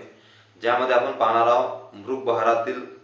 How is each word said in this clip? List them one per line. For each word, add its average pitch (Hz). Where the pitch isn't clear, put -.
ज्यामध्ये 123
आपण 131
पाहणार 117
आहोत -
मृग 113
बहारातील 117